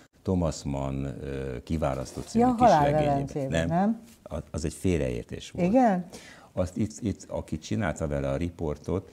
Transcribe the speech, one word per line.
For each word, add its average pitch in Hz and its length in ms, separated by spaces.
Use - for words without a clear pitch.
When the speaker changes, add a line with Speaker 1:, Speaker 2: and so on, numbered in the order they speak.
Speaker 1:
Thomas 87 400
Mann, 67 420
ö, 67 580
Kiválasztott 69 640
című 226 180
Speaker 2:
Ja, 247 100
Speaker 1:
kis 233 120
Speaker 2:
Halál 160 180
Speaker 1:
regényében. 147 200
Speaker 2:
Velencében, 139 360
Speaker 1:
Nem. 160 280
Speaker 2:
nem? 220 220
Speaker 1:
A-, 78 280
az 78 140
egy 76 100
félreértés 65 760
volt. 175 160
Speaker 2:
Igen? 202 380
Speaker 1:
Azt 92 240
itt, 104 140
itt, 98 280
aki 80 300
csinálta 87 480
vele 69 220
a 67 80
riportot, 85 760